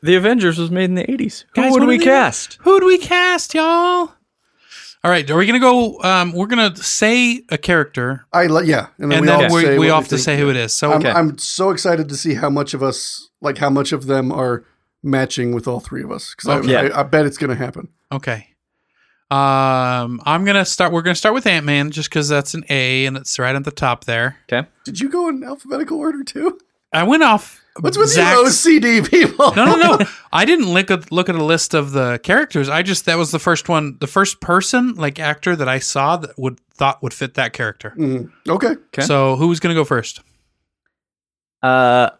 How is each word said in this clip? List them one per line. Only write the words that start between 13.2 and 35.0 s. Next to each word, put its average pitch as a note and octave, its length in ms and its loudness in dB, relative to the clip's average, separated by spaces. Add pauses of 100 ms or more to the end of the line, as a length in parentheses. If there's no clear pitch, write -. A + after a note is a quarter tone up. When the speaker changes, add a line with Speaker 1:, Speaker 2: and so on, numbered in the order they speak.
Speaker 3:
like, C#3 160 -4
how C#3+ 100 -2
much C#3 240 0
of C3+ 140 -6
them C3+ 260 -2
are B2+ 320 -4 (380)
matching C3 520 -2
with A#2+ 140 -6
all B2 120 -6
three - 220 -12
of - 80 -12
us, - 240 -14
'cause - 140 -10
I, - 120 0
Speaker 2:
Okay. C3 120 0
Speaker 1:
Yeah. A#2+ 80 2 (140)
Speaker 3:
I, D3 60 -2
I - 20 2
bet D3 240 2
it's C#3 100 -6
gonna C3+ 180 -4
happen. B2+ 340 -10 (220)
Speaker 2:
Okay. C3 380 -8 (840)
Um, C3 920 0
I'm E3 220 0
gonna G3+ 180 2
start, F3 300 -2
we're E3+ 80 0
gonna F3 120 0
start A3 200 0
with B3+ 120 -2
Ant-Man, D3 440 0
just D3+ 200 -8
'cause D3 200 -2
that's C#3+ 240 -2
an E3 160 -10
A C3 340 0
and C3+ 140 -4
it's - 200 -10
right B2+ 160 0
at C#3 100 -4
the D3+ 60 -6
top B2+ 360 -4
there. A#2+ 320 -2 (120)
Speaker 1:
Okay. A#2+ 160 -2 (200)
Speaker 3:
Did F#3+ 140 -12
you C4+ 100 -4
go F4 180 -2
in C4+ 160 -6
alphabetical C#4 540 -8
order D4 260 -6
too? D#4 340 -6 (360)
Speaker 2:
I D#3+ 80 0
went C#4 220 4
off A3 360 0 (200)
Speaker 3:
What's F#4 180 -2
with G#4+ 120 4
Speaker 2:
Zach's F#3 280 4
Speaker 3:
you B3 80 6
O - 40 4
C D#4+ 280 4
D A3+ 240 4
people? D4 540 4
Speaker 2:
No, G#3+ 80 4
no, C#4+ 100 6
no. E4+ 240 4 (200)
Speaker 3:
<laughs> - 140 -18
Speaker 2:
I F3+ 120 4
didn't C4 280 2
look F#3+ 200 0
at, F3 180 -4
look F3+ 180 0
at F3+ 60 -2
a E3 80 -2
list D#3+ 320 0
of C#3+ 160 0
the B2+ 320 -2
characters. F#3 460 0
I D#3 160 -2
just, F#3 220 -4
that E3+ 120 0
was D#3+ 140 -2
the D#3+ 80 -2
first - 280 -2
one, D3+ 300 -2
the C#3+ 80 -8
first G3 340 -2
person, A3+ 540 0
like, D3+ 240 -6